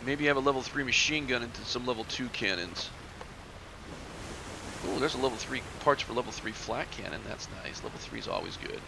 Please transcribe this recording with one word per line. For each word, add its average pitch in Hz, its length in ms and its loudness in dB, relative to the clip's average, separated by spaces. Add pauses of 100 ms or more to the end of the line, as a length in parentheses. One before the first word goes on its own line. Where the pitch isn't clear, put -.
Maybe 147 200 2
I 147 40 8
have 143 80 8
a 135 40 6
level 135 200 6
three 139 240 -2
machine 143 420 4
gun 123 160 4
into - 220 -6
some 123 220 0
level 113 180 2
two 127 240 -2
cannons. 90 640 0 (2000)
Ooh, - 140 0
there's - 140 4
a 127 40 -2
level 127 200 4
three... 127 240 -2 (180)
Parts 143 220 8
for - 100 -4
level 113 180 2
three 107 220 -4
flat - 380 -2
cannon. 92 360 -6
That's - 220 -6 (160)
nice. - 180 -6
Level - 160 -6
three - 200 -6
is - 100 -4
always 50 300 0
good. - 300 -6